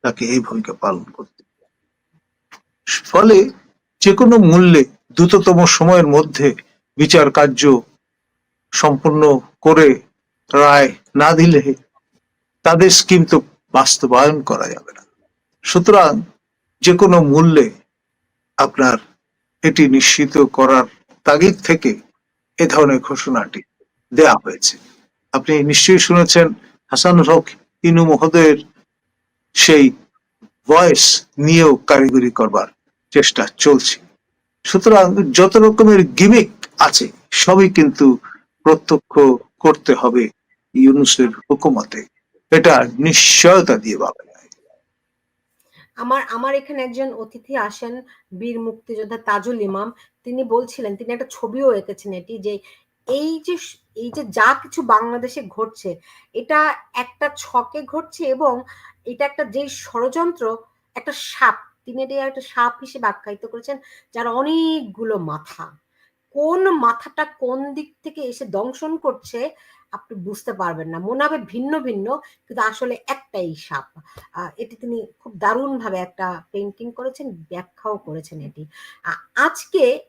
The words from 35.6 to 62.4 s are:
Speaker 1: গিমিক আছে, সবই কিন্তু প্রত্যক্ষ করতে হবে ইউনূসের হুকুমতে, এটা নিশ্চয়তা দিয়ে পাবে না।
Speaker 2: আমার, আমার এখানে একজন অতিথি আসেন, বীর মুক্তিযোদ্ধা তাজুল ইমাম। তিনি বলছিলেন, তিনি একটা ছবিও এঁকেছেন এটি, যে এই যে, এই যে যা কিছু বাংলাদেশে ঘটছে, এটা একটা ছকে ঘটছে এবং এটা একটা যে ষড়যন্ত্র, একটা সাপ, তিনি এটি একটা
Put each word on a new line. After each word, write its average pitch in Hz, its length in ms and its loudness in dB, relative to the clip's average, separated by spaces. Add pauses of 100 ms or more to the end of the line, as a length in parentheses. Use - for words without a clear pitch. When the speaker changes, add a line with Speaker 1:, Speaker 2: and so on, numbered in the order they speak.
Speaker 1:
গিমিক 202 640 2 (120)
আছে, - 300 0 (220)
সবই 190 400 2
কিন্তু 143 480 2 (440)
প্রত্যক্ষ - 580 0 (400)
করতে 151 340 2
হবে 120 340 0 (460)
ইউনূসের 131 540 2
হুকুমতে, 135 760 -6 (460)
এটা 151 360 4 (120)
নিশ্চয়তা 160 800 2
দিয়ে 107 200 -8
পাবে - 260 -10
না। - 140 -20 (1600)
Speaker 2:
আমার, 254 320 -6
আমার 247 260 -8
এখানে 277 280 -10
একজন 254 300 -10
অতিথি 226 440 -16
আসেন, 233 460 -12 (360)
বীর 233 220 -12
মুক্তিযোদ্ধা 220 580 -14
তাজুল 220 420 -8
ইমাম। 202 320 -10 (320)
তিনি 254 200 -10
বলছিলেন, 233 520 -8
তিনি 233 160 -16
একটা 247 180 -12
ছবিও 254 420 -6
এঁকেছেন 202 400 -12
এটি, 185 260 -18
যে 202 200 -12 (480)
এই 302 400 -8
যে, 359 100 -8 (380)
এই 233 220 -16
যে 302 80 -12
যা 226 300 -2
কিছু - 280 -12
বাংলাদেশে 240 600 -6
ঘটছে, 214 540 -14 (360)
এটা 302 420 -4 (200)
একটা 247 420 -10
ছকে 254 460 -8
ঘটছে 320 420 -14
এবং 262 380 -4 (420)
এটা 247 220 -8
একটা 285 180 -12
যে 262 240 -10
ষড়যন্ত্র, 254 880 -10 (380)
একটা - 200 -14
সাপ, - 400 -6 (320)
তিনি 254 160 -14
এটি 262 120 -12
একটা 269 260 -10